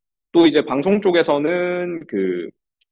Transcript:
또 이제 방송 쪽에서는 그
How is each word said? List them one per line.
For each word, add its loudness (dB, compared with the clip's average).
또 6
이제 4
방송 0
쪽에서는 -2
그 -4